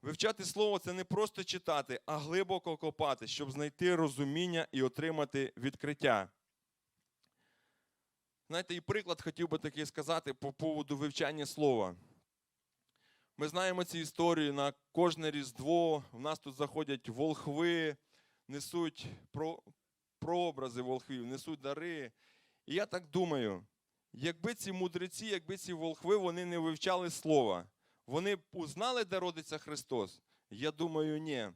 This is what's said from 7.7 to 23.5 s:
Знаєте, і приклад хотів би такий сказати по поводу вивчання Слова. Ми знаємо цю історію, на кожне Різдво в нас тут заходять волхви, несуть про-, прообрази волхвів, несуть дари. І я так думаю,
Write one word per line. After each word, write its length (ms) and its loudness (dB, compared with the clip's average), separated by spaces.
Знаєте, 280 -4
і 60 -4
приклад 400 -2
хотів 280 -4
би 80 0
такий 280 -4
сказати 480 -2
по 200 -6
поводу 440 -2
вивчання 480 0
Слова. 500 4
Ми 100 -2
знаємо 360 2
цю 140 -4
історію, 560 4
на 200 0
кожне 400 4
Різдво 800 2
в 80 -14
нас 200 -4
тут 160 -12
заходять 540 -2
волхви, 880 0
несуть 600 -6
про-, 320 -6
прообрази 640 -2
волхвів, 440 -4
несуть 360 -8
дари. 500 -6
І 80 -6
я 120 2
так 220 -6
думаю, 580 2